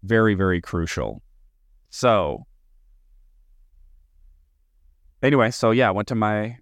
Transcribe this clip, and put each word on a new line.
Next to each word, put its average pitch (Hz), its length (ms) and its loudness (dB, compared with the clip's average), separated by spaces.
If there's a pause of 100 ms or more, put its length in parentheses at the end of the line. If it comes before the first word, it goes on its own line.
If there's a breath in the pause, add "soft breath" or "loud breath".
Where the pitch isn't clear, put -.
Very, 110 300 4
very 92 260 2
crucial. 80 600 -6 (680)
So 92 560 0 (2750)
anyway, 127 280 2
so 120 180 0
yeah, 117 180 2
I 98 40 2
went 101 160 -4
to 123 80 -6
my 107 460 -2